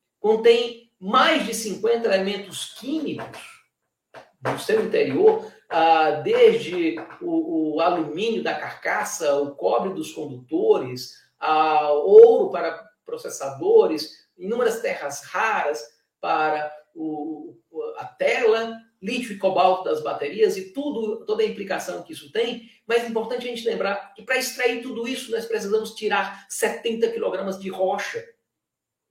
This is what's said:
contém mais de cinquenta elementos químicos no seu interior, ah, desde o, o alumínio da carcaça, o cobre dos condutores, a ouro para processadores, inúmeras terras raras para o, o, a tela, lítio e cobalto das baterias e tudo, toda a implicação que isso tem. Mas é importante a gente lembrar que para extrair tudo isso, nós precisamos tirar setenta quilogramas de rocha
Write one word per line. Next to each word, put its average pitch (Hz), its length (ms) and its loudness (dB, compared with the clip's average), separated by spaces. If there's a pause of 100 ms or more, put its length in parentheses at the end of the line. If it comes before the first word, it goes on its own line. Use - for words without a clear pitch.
(200)
contém 233 760 2
mais 262 480 2
de 220 80 -6
cinquenta 220 520 -2
elementos 196 680 -4
químicos 214 680 -8 (1000)
no 135 180 -4
seu 208 260 0
interior, - 680 2 (180)
ah, 160 420 4 (120)
desde 180 760 4 (240)
o, 165 560 -2
o 165 40 -2
alumínio 170 600 0
da - 120 -2
carcaça, - 840 -4
o 143 140 -4
cobre - 400 0
dos 156 180 -8
condutores, 139 1040 -2 (220)
a 156 520 2
ouro 202 600 10
para 165 380 -6 (160)
processadores, 160 1300 0
inúmeras 226 440 -2
terras - 420 -6
raras 208 600 -2 (380)
para 151 520 -2 (220)
o, 156 640 -10 (120)
o, 156 120 -8 (140)
a - 80 -10
tela, 226 720 0 (240)
lítio 220 320 -6
e 196 60 -10
cobalto 185 460 2
das - 180 -2
baterias 190 540 0
e 185 160 -12
tudo, 226 520 -6
toda 214 180 0
a 214 40 2
implicação 180 560 -8
que 165 100 -18
isso 147 180 -18
tem. 240 400 -4 (160)
Mas 233 160 2
é 233 60 -8
importante 226 360 -4
a 247 60 -6
gente 226 160 -8
lembrar 202 480 -4
que 202 80 -20
para 254 140 -2
extrair 254 460 -2
tudo 233 260 -8
isso, 247 240 -8
nós 226 140 -4
precisamos 208 480 -4
tirar - 540 -4
setenta 226 600 -2
quilogramas 190 480 -4
de 190 100 -12
rocha - 560 -4 (880)